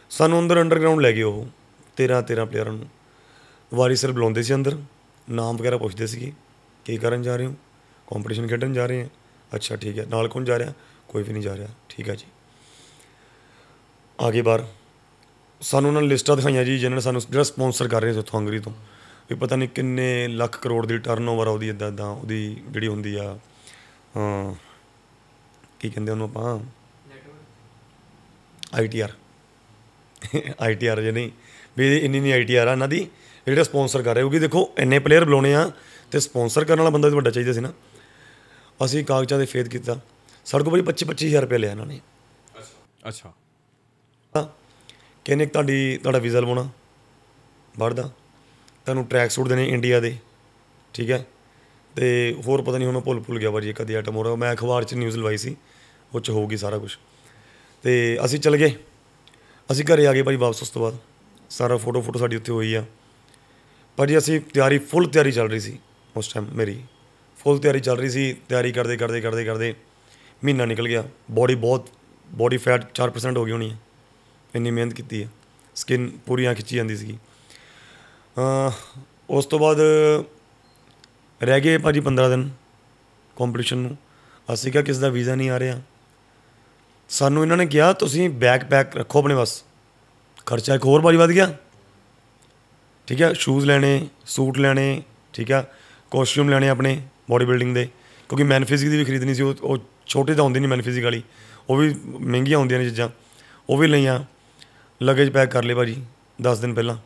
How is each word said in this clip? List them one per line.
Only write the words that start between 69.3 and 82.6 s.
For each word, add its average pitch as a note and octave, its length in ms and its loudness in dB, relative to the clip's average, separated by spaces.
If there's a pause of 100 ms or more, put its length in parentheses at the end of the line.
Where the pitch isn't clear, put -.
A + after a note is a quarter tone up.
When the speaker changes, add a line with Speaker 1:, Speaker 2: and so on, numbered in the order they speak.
Speaker 1:
ਕਰਦੇ A2 300 -4 (680)
ਮਹੀਨਾ C3 220 2
ਨਿਕਲ A#2 220 -2
ਗਿਆ। A#2 160 -2 (280)
ਬਾਡੀ B2 240 2
ਬਹੁਤ, B2 340 0 (420)
ਬਾਡੀ B2 260 0
ਫੈਟ B2 360 0
ਚਾਰ B2 160 -2
ਪਰਸੈਂਟ B2 280 -4
ਹੋ A#2 80 -2
ਗਈ A2 60 -6
ਹੋਣੀ A2+ 200 -6
ਹੈ, A2 80 -16 (760)
ਇੰਨੀ A#2+ 160 -2
ਮਿਹਨਤ A#2 220 -2
ਕੀਤੀ A#2 300 -10
ਹੈ। A2+ 60 -14 (460)
ਸਕਿਨ B2 500 -4
ਪੂਰੀਆਂ B2+ 300 0
ਖਿੱਚੀ G#2+ 200 -8
ਜਾਂਦੀ A2 220 -4
ਸੀਗੀ। A2 220 -14 (1200)
ਅਹ, C3+ 640 -2 (300)
ਉਸ C#3 160 0
ਤੋਂ D#3 140 0
ਬਾਅਦ D#3 180 4 (1700)
ਰਹਿ C3 180 4
ਗਏ D#3+ 160 4
ਭਾਜੀ D3+ 220 0
ਪੰਦਰਾਂ C3 300 4
ਦਿਨ B2+ 200 0 (880)